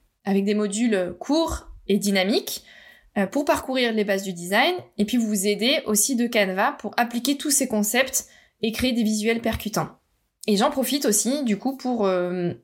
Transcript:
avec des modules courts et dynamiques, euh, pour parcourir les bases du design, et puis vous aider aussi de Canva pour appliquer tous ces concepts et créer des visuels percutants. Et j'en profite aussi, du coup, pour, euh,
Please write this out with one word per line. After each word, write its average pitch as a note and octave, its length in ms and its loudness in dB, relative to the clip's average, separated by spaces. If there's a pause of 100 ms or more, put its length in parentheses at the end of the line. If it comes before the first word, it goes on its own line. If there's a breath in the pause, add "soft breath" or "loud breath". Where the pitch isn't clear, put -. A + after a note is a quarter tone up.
(240)
avec G3 200 2
des G#3 100 2
modules G#3 640 0
courts - 500 -2 (200)
et G3 100 4
dynamiques, G3 640 0 (540 loud breath)
euh, G3 100 2
pour C#4 180 -2
parcourir B3+ 480 0
les G#3+ 120 2
bases G3 180 0
du G3 100 -6
design, G3+ 420 2 (240)
et G#3+ 60 2
puis A3+ 120 0
vous G#3 300 2
aider A3+ 400 2
aussi G#3+ 300 2
de A#3+ 100 2
Canva G#3+ 520 0
pour G#3 180 -8
appliquer A#3+ 400 0
tous D4 140 -4
ces C#4 160 2
concepts A3 600 0 (360 loud breath)
et A3 100 0
créer B3+ 200 0
des A3+ 100 0
visuels G#3+ 380 0
percutants. A3 480 -4 (580)
Et G#3 100 4
j'en B3+ 140 4
profite C4+ 340 0
aussi, B3+ 400 0
du G3+ 140 0
coup, C4+ 180 -4
pour, A#3+ 300 -2
euh, F3+ 460 0 (120)